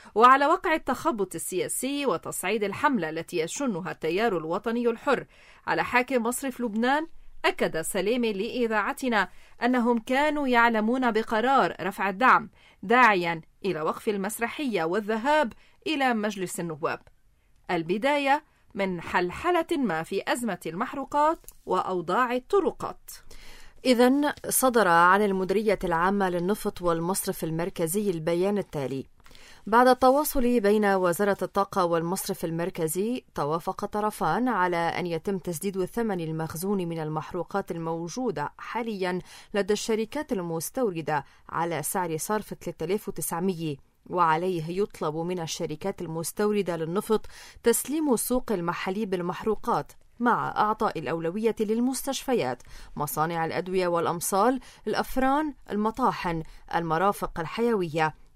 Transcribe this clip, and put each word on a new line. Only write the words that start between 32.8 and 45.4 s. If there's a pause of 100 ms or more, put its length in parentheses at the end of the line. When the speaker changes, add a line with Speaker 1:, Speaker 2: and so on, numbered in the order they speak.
Speaker 2:
توافق
الطرفان
على
أن
يتم
تسديد
ثمن
المخزون
من
المحروقات
الموجودة
حاليًا (360)
لدى
الشركات
المستوردة (240)
على
سعر
صرف
ثلاثة
آلاف
وتسعمية، (300)
وعليه
يطلب
من